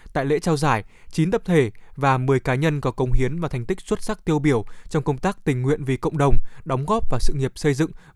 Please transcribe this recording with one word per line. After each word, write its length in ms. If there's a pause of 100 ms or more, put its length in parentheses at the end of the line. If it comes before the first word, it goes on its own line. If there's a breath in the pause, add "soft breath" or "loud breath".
(140 soft breath)
Tại 120
lễ 140
trao 180
giải, 260 (260 soft breath)
chín 220
tập 140
thể 260 (240 soft breath)
và 220
mười 220
cá 160
nhân 260
có 100
cống 220
hiến 260
và 80
thành 180
tích 160
xuất 200
sắc 240
tiêu 140
biểu 260 (240 soft breath)
trong 140
công 140
tác 260
tình 180
nguyện 220
vì 140
cộng 200
đồng, 180 (300 loud breath)
đóng 200
góp 260
vào 80
sự 140
nghiệp 220
xây 180
dựng 180 (240 soft breath)